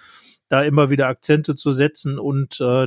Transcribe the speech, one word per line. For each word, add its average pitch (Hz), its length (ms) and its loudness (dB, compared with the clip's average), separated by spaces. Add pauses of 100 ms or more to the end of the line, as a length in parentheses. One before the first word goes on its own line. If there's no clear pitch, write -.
(480)
da 135 120 2
immer 147 300 2
wieder 139 180 2
Akzente 151 480 0
zu 147 160 -2
setzen 139 480 -2
und, 135 400 -4
äh, 127 260 2